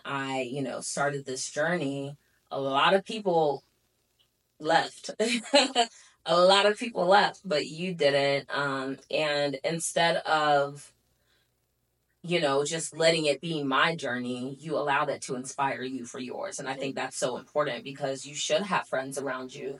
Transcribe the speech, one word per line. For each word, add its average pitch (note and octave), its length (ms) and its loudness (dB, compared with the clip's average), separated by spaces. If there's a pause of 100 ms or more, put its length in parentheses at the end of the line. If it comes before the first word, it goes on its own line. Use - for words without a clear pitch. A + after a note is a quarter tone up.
I, C3+ 380 -4
you B2+ 200 -6
know, - 200 -6
started C#3+ 440 -4
this C3 240 -6
journey, C#3+ 680 -2 (340)
a - 80 -4
lot C#3 340 4
of G3 120 4
people E3+ 580 0 (960)
left. - 600 0
<laughs> - 20 -2 (1040)
A E3 80 4
lot F#3+ 300 8
of G#3 140 4
people A3+ 260 -2
left, F#3+ 400 6
but D3 220 0
you E3+ 260 -6
didn't. C#3 580 2
Um, C3+ 460 -2 (140)
and D3 520 0
instead E3 520 0 (100)
of, C#3+ 640 2 (1300)
you E3+ 180 0
know, C#3+ 240 2
just D#3+ 320 -6
letting D#3+ 300 4
it C#3+ 140 2
be D#3+ 220 -4
my D3 320 2
journey, B2+ 640 -6
you D3+ 160 -6
allowed C#3+ 340 0
it B2+ 140 -6
to C3+ 120 -6
inspire B2+ 480 -4
you C3 220 -8
for - 120 -14
yours. B2 400 -8
And C3 100 -10
I C3+ 60 -6
think C3+ 220 -8
that's C3 220 -6
so B2+ 200 -2
important, C#3+ 460 -4
because C3+ 420 -6
you C#3+ 80 -14
should D#3 300 0
have F#3 240 -2
friends C#3 320 -4
around C3 340 -6
you C#3 260 -10